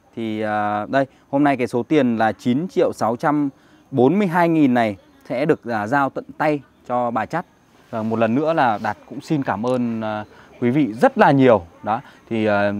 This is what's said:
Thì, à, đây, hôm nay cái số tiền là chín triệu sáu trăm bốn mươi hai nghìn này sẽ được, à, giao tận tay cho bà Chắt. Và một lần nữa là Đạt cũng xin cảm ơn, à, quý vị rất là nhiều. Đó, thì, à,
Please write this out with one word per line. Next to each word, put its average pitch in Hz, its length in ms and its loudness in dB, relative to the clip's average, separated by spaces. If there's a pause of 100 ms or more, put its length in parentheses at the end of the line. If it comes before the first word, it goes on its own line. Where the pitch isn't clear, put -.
(160)
Thì, 110 240 -6
à, 104 480 -4
đây, 135 180 0 (240)
hôm 143 140 0
nay 143 120 2
cái 120 100 0
số 120 160 -4
tiền 127 340 2
là 110 160 0
chín 131 360 -2
triệu 135 240 0
sáu 113 240 -2
trăm 147 320 0 (420)
bốn 135 280 4
mươi 208 100 0
hai 170 200 2
nghìn 151 260 2
này 113 220 0 (320)
sẽ 131 180 -4
được, 151 180 0
à, 107 220 -4
giao 135 240 0
tận - 140 -10 (140)
tay 151 220 0 (280)
cho 123 220 -2
bà 110 160 -4
Chắt. 165 200 -6 (440)
Và 113 120 -6
một 113 160 -4
lần 113 160 2
nữa 156 180 0
là 123 300 2
Đạt 107 140 -6 (120)
cũng - 120 -14
xin 143 220 -4
cảm 110 240 -4
ơn, 120 340 -2
à, 107 240 -6 (360)
quý 120 100 2
vị 127 220 0
rất 208 260 0
là 190 120 6
nhiều. 127 320 6 (200)
Đó, 110 180 -4 (300)
thì, 110 160 -2
à, 101 340 0